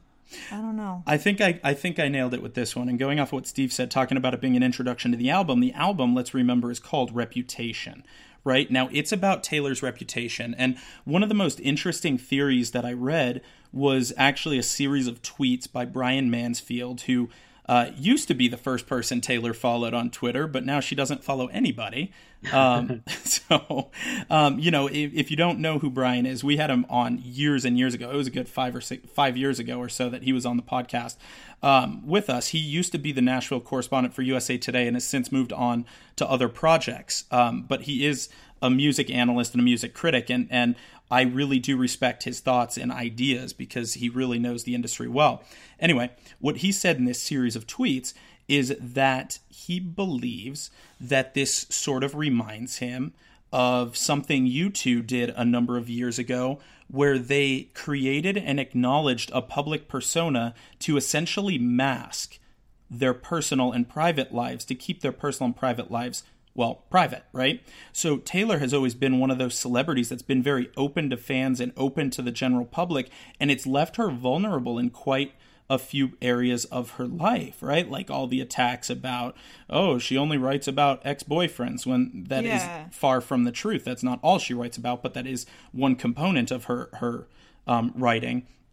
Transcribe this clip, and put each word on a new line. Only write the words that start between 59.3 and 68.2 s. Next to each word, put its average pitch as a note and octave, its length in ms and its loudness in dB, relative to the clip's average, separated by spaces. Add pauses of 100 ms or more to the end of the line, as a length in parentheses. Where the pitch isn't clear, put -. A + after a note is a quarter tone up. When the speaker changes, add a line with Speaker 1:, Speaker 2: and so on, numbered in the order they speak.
Speaker 2:
a B2+ 80 0
public D3 480 -4
persona C3 640 -2 (240)
to D3+ 160 0
essentially D#3 640 0
mask B2 800 -2 (500)
their B2+ 240 2
personal C3 600 0
and A#2+ 160 0
private D3+ 440 0
lives, A#2+ 320 -4
to - 80 -4
keep - 280 -12
their C3+ 100 0
personal C3+ 360 -2
and A#2+ 100 -2
private A#2+ 340 -2
lives, A#2+ 320 -6 (320)
well, A#2 360 -2
private, F3 320 4 (100)
right? B3+ 300 0 (280)
So D3+ 260 0
Taylor F#3+ 420 0